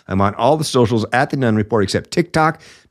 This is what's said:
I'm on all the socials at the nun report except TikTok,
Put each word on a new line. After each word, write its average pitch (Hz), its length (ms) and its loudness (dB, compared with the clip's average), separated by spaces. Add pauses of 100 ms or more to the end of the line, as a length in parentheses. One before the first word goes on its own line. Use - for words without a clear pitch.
I'm 95 120 -2
on 101 140 0
all 143 240 2
the 156 60 -4
socials 117 500 0
at 131 160 0
the 147 80 -4
nun 117 180 0
report 107 280 0
except - 260 -4
TikTok, 160 500 0 (300)